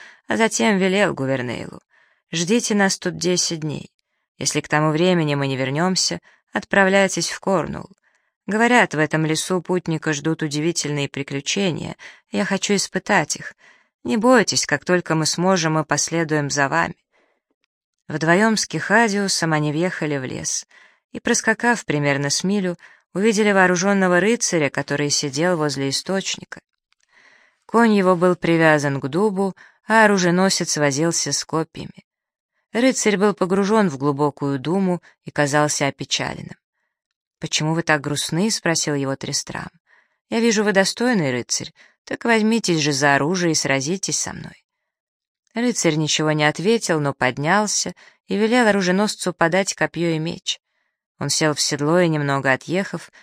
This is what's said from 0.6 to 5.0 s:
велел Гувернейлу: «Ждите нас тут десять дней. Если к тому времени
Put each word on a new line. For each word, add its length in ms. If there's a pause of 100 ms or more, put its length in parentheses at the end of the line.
велел 360
Гувернейлу: 640 (500)
«Ждите 460
нас 200
тут 200
десять 440
дней. 300 (460)
Если 240
к 80
тому 240
времени 420